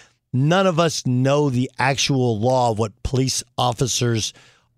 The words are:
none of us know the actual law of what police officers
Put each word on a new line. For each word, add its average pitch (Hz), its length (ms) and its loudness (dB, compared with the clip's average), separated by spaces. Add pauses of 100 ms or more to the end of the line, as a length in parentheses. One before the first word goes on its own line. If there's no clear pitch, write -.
(320)
none 165 360 2
of 165 120 2
us 170 280 0
know 135 420 2
the 127 300 -2
actual 127 600 0
law 123 300 2
of 110 80 -2
what 107 240 -4
police 131 420 -2 (140)
officers 120 760 -2 (440)